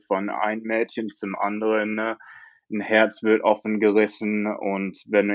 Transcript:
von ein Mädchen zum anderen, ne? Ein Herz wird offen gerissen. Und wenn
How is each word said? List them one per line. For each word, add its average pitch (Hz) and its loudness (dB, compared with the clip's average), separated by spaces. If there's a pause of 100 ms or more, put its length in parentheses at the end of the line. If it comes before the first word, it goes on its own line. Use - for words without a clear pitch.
von 101 -2
ein 107 -2
Mädchen 113 -4
zum 98 -8
anderen, 107 0
ne? 110 -4 (540)
Ein 107 -4
Herz 107 2
wird 110 4
offen 107 0
gerissen. 104 2
Und 98 -6
wenn 101 2